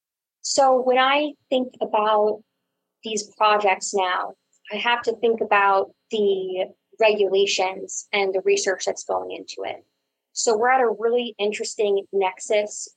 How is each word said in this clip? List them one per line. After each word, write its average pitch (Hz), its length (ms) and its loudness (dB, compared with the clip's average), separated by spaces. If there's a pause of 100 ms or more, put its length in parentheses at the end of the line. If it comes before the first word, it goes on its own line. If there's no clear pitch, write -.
(420)
So 262 400 2
when 254 160 2
I 285 380 2 (140)
think 254 300 -2
about 214 640 0 (600)
these 214 200 -6 (140)
projects 208 560 2
now, 185 400 -2 (400)
I - 20 -8
have 240 280 0
to 233 120 -2
think 226 240 0
about 196 520 2 (200)
the 190 540 -2 (340)
regulations 196 1120 0
and 196 180 0
the 185 100 -2
research 196 440 0
that's - 180 -6
going 185 280 -6
into 185 360 -12
it. - 160 -10 (500)
So 226 220 0
we're 240 140 2
at 262 120 4
a 220 180 2
really 233 400 -2
interesting 202 760 -2
nexus 202 840 -2